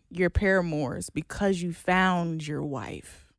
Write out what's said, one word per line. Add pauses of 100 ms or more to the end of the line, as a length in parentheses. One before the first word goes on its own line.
your
paramours
because
you
found
your
wife?